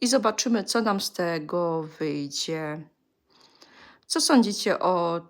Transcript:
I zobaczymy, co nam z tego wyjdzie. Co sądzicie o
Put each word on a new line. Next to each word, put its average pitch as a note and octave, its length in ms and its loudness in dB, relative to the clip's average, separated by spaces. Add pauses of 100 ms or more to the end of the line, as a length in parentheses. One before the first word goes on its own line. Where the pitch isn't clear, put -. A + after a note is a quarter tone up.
I B3 40 2
zobaczymy, A3+ 560 2
co - 180 0
nam G3+ 200 2
z - 100 -4
tego E3+ 720 -2 (160)
wyjdzie. D3+ 840 -4 (1300)
Co D#4+ 140 -2
sądzicie G#3+ 580 2
o E3+ 500 0